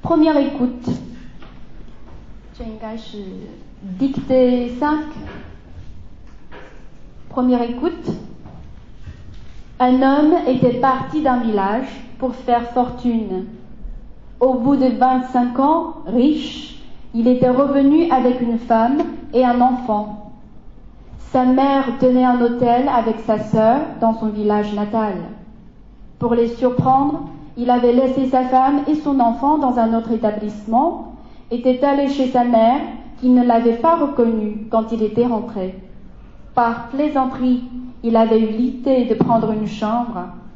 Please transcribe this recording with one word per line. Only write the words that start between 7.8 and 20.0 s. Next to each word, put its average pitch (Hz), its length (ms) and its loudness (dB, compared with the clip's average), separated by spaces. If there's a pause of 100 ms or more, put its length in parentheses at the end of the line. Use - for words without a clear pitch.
Un 254 220 4
homme 285 300 6 (140)
était 247 320 2
parti 269 440 0
d'un 254 160 2
village 220 500 0 (320)
pour 254 160 -4
faire 240 340 0
fortune. 220 760 -2 (920)
Au 254 160 4
bout 262 220 2
de 254 200 2
vingt-cinq 254 600 2
ans, 311 380 0 (100)
riche, - 760 0 (320)
il 226 140 0
était 254 240 4
revenu 277 640 4
avec 247 280 2
une 233 180 0
femme 233 400 2 (360)
et 247 100 4
un 247 160 4
enfant. 220 680 0 (880)